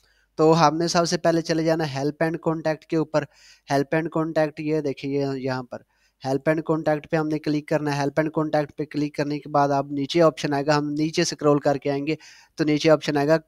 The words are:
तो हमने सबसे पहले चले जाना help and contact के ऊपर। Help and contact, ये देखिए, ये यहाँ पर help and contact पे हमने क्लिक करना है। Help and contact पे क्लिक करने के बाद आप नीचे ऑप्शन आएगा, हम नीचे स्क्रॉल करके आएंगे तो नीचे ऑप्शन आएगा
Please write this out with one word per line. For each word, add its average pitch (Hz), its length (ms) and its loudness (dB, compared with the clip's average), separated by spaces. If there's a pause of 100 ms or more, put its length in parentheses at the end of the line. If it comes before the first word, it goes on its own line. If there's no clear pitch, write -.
(380)
तो 156 140 6
हमने 165 360 4
सबसे 170 300 0
पहले 165 240 2
चले 160 220 -2
जाना 165 200 2
help 139 380 -4
and 160 160 -2 (100)
contact 160 420 -4
के 165 80 0
ऊपर। 151 280 0 (460)
Help 139 220 2
and 160 240 0
contact, 160 420 0
ये 156 220 -2
देखिए, 139 440 -2
ये 135 140 -4
यहाँ 127 240 -4
पर 113 200 -14 (440)
help 131 200 -2
and 160 140 0 (100)
contact 156 380 -2
पे 165 80 -2
हमने 156 220 -2
क्लिक 151 280 -4
करना 147 240 -2
है। 139 160 -2
Help 143 120 -2
and 156 200 -2
contact 151 380 -2
पे 147 80 -6
क्लिक 147 300 -6
करने 147 240 -4
के 151 100 -14
बाद 143 220 2
आप 143 200 -2
नीचे 139 300 0
ऑप्शन 156 320 2
आएगा, 143 220 0
हम 147 100 0
नीचे 156 380 -2
स्क्रॉल 147 360 2
करके 143 300 0
आएंगे 143 280 -2 (400)
तो 160 60 -2
नीचे 151 260 2
ऑप्शन 147 280 2
आएगा 151 300 2